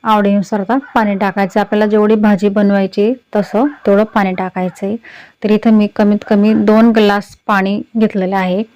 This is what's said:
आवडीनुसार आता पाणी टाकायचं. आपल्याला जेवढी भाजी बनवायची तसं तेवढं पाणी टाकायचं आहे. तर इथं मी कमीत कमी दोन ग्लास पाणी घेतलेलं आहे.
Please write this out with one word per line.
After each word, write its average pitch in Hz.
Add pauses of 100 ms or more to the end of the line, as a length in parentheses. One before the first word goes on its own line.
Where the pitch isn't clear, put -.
आवडीनुसार 202
आता 214 (180)
पाणी 208
टाकायचं. 196
आपल्याला 208
जेवढी 214
भाजी 208
बनवायची 202 (220)
तसं 208 (180)
तेवढं 202
पाणी 202
टाकायचं 185
आहे. 208 (480)
तर 208
इथं 214
मी 208
कमीत 208
कमी 214 (100)
दोन 214
ग्लास 208 (120)
पाणी 202 (160)
घेतलेलं 196
आहे. 185 (120)